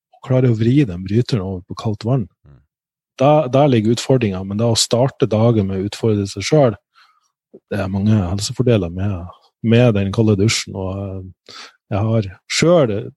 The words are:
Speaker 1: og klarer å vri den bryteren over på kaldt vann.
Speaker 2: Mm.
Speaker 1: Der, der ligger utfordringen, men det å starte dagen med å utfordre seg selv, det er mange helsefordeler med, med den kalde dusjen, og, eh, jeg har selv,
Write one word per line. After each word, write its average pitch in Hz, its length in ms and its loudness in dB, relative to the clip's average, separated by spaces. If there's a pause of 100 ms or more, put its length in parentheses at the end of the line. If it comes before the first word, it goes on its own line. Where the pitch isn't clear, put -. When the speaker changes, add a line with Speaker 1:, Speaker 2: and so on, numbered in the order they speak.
(120)
Speaker 1:
og - 120 -20
klarer 127 280 2
å 110 80 0
vri 127 260 2
den 90 180 -8
bryteren 101 400 -2
over 95 200 -8
på - 120 -16
kaldt - 300 -6
vann. 120 200 -2 (180)
Speaker 2:
Mm. 71 140 -20 (640)
Speaker 1:
Der, 147 280 4
der 135 220 2
ligger 117 260 2
utfordringen, 107 520 0
men 101 120 -6
det 117 80 0
å 113 100 0
starte 120 520 0
dagen 110 400 2
med 95 100 -6
å 98 80 -4
utfordre 104 400 -2
seg 95 160 -10
selv, 139 320 2 (960)
det 104 80 -4
er 95 100 -4
mange 98 280 0
helsefordeler 101 760 -2
med, 92 380 -6 (340)
med 117 320 4
den 98 160 -2
kalde 107 260 2
dusjen, 101 380 0
og, 95 160 -6
eh, 95 640 -12 (340)
jeg 101 100 -2
har 110 280 0 (200)
selv, 123 680 2